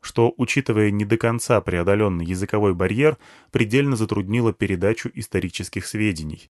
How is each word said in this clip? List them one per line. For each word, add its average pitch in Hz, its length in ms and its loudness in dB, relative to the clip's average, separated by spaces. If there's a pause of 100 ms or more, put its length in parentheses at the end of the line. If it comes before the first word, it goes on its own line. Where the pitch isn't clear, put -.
что, - 380 2
учитывая 110 520 2
не 104 140 0
до 110 140 0
конца 117 420 0
преодолённый 90 640 0
языковой 98 480 0
барьер, 104 460 0 (320)
предельно 127 460 2
затруднило 107 580 0
передачу 98 580 -2
исторических 92 720 -6
сведений. 82 720 -4